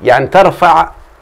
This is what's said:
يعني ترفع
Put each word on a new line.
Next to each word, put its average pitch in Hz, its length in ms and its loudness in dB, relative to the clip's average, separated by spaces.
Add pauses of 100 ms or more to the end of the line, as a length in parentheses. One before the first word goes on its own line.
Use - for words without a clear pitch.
يعني 127 260 0
ترفع 165 600 0 (320)